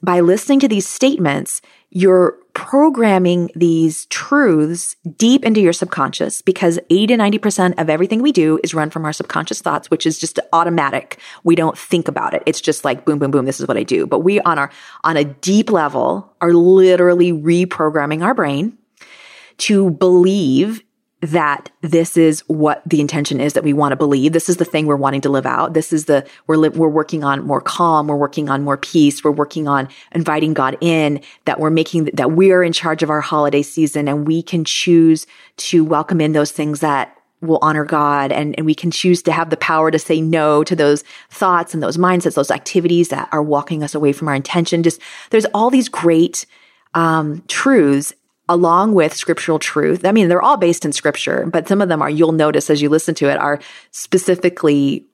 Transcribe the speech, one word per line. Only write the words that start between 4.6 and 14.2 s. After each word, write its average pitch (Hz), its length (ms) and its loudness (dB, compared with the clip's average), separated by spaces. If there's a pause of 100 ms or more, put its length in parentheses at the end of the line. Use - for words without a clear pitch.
deep 254 300 2
into 220 160 2
your 170 100 4
subconscious, - 720 -6
because 175 360 0 (120)
eighty 202 180 2
to 240 100 2
ninety 208 200 0
percent 185 420 -2
of 160 100 -2
everything 180 320 0
we 285 120 2
do 156 300 0
is 160 100 -6
run 156 160 -4
from 160 160 -8
our 151 80 -6
subconscious - 480 -8
thoughts, 156 280 -4
which 160 160 -2
is 160 140 -4
just - 180 -12 (140)
automatic. 165 680 -2 (240)
We 170 120 4
don't 160 220 0
think - 320 -4
about - 240 -4
it. - 120 -4
It's - 160 -2
just - 220 -2
like, 127 220 -4
boom, 147 140 0
boom, 139 120 -2
boom, 135 140 0
this 135 160 -6
is 139 60 -6
what 120 100 -2
I - 60 -2
do. 85 220 -2
But 123 140 -2
we 202 220 2